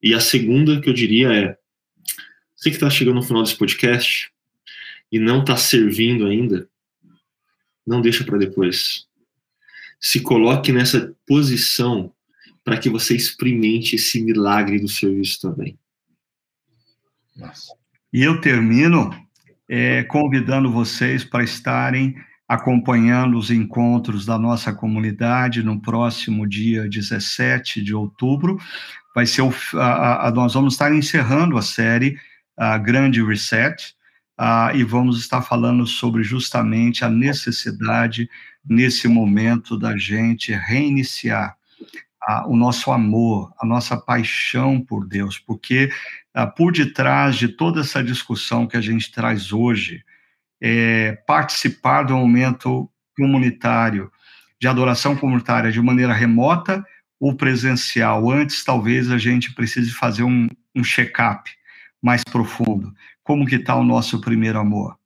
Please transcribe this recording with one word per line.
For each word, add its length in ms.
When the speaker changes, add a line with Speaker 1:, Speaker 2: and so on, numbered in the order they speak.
Speaker 1:
E 120
a 60
segunda 600
que 100
eu 40
diria 400
é: 240
você 160
que 60
tá 120
chegando 260
no 80
final 200
desse 140
podcast 720
e 80
não 240
tá 120
servindo 720
ainda, 420
não 160
deixa 220
pra 140
depois. 680
Se 220
coloque 500
nessa 420
posição 840
pra 140
que 120
você 260
experimente 800
esse 260
milagre 580
do 80
serviço 540
também. 360
Speaker 2:
Nossa. 400
Speaker 3:
E 120
eu 160
termino, 760
é, 360
convidando 680
vocês 540
pra 180
estarem 720
acompanhando 880
os 140
encontros 720
da 120
nossa 360
comunidade 880
no 200
próximo 680
dia 400
dezessete 960
de 120
outubro. 640
Vai 120
ser 160
o 100
f-, 260
a, 80
a, 420
a, 40
nós 220
vamos 200
estar 200
encerrando 640
a 40
série, 560
a 200
Grande 460
Reset, 720
ah, 360
e 100
vamos 360
estar 220
falando 440
sobre 380
justamente 800
a 60
necessidade, 1200
nesse 420
momento, 680
da 200
gente 560
reiniciar 1040
a, 260
o 80
nosso 360
amor, 680
a 60
nossa 320
paixão 840
por 280
Deus, 300
porque, 540
ah, 140
por 240
detrás 640
de 120
toda 340
essa 220
discussão 640
que 120
a 40
gente 300
traz 400
hoje, 520
é, 520
participar 760
do 120
momento 760
comunitário, 960
de 80
adoração 480
comunitária 560
de 100
maneira 320
remota 720
ou 160
presencial. 960
Antes, 320
talvez, 480
a 60
gente 360
precise 380
fazer 320
um, 240
um 100
check-up 680
mais 220
profundo. 720
Como 220
que 140
tá 160
o 80
nosso 380
primeiro 380
amor? 460